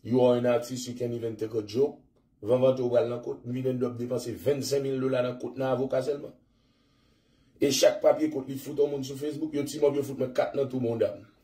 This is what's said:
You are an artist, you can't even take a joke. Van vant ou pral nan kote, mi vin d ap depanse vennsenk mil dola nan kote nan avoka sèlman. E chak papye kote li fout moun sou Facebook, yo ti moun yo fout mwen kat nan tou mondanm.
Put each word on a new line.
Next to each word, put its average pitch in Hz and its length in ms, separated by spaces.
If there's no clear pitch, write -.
You 123 240
are 123 140
an 123 100
artist, 120 380
you 120 100
can't 120 160
even 113 220
take 110 180
a 113 80
joke. 120 400
Van 123 160
vant 131 200
ou 123 120
pral 117 160
nan 120 160
kote, - 200
mi 127 200
vin 127 120
d 123 80
ap 123 140
depanse 120 420
vennsenk 139 460
mil 135 140
dola 131 240
nan 123 160
kote 120 200
nan 131 140
avoka 135 300
sèlman. 147 280
E 143 120
chak - 280
papye 151 320
kote 135 180
li 131 100
fout 139 280
moun 135 160
sou 135 160
Facebook, 151 320
yo 143 160
ti 147 120
moun 143 160
yo 131 80
fout 131 120
mwen 127 180
kat - 220
nan 135 140
tou 131 100
mondanm. 113 400